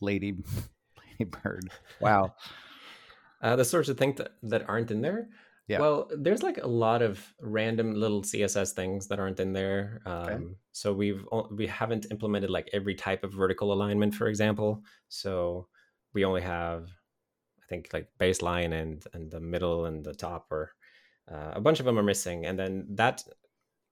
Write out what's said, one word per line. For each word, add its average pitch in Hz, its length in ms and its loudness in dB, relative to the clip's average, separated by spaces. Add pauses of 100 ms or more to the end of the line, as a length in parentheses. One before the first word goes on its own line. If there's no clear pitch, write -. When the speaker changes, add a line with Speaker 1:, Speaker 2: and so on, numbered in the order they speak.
Speaker 1:
Lady, 101 340 0 (400)
<laughs> - 440 -14
Ladybird. 95 500 -6 (300)
Wow. 98 400 4
Speaker 2:
<laughs> - 40 -20 (960)
Uh, 117 160 2
the 127 80 6
sorts 151 240 2
of 135 120 0
things 139 180 4
that, - 140 -6 (100)
that 110 260 0
aren't 113 220 0
in 107 100 -2
there? 196 300 -2 (380)
Speaker 1:
Yeah. 104 120 2
Speaker 2:
Well, 147 320 4
there's, 156 300 2
like, 370 160 -2
a 135 100 -4
lot 117 360 4
of 98 200 0 (160)
random 110 540 0
little 104 300 2
C - 180 -2
S 98 140 2
S 95 180 0
things 95 360 -4
that 101 100 -2
aren't 95 200 -2
in 95 140 0
there. 98 540 -2
Speaker 1:
Okay. 87 260 -4
Speaker 2:
Um, 87 220 -8 (160)
so - 200 -2
we've 101 400 0
o-, 110 220 0
we 104 140 -2
haven't 113 420 -2
implemented, 104 400 -2
like, 90 240 -2
every 98 220 0
type - 280 -2
of 98 80 -6
vertical 95 400 2
alignment, 104 440 2
for 113 120 0
example. 107 560 2 (260)
So 90 580 -4 (460)
we 98 120 4
only 92 160 2
have, 85 480 -4 (720)
I - 80 -20
think, 87 240 -8
like, 80 160 -6 (100)
baseline 87 540 2
and, 80 300 -4 (100)
and 80 160 -12
the 82 100 -10
middle 85 460 0
and 78 180 -6
the 73 120 -10
top, 85 360 -8
or, 78 200 -4 (600)
uh, 78 220 -10
a 104 80 -4
bunch 156 180 4
of 131 60 -4
them 117 140 4
are 101 40 4
missing. 87 440 0
And 92 100 -4
then 95 380 -4
that 113 280 2 (680)